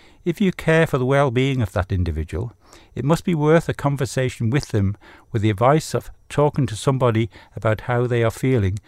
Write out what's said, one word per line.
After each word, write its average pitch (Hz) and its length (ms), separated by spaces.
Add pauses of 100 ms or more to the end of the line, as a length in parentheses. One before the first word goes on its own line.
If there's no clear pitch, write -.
(240)
if 170 160
you 185 120
care 160 340
for 143 120
the 127 80
well-being 131 560
of 104 100
that 92 200
individual, 85 600 (420)
it - 100
must 156 200
be 185 100
worth 156 340
a 131 60
conversation 131 760
with 135 180
them 101 280 (360)
with 113 100
the 110 80
advice 127 440
of - 160 (180)
talking 147 380
to 107 100
somebody 120 540 (260)
about 107 260
how 120 240
they 120 160
are 113 80
feeling, 110 580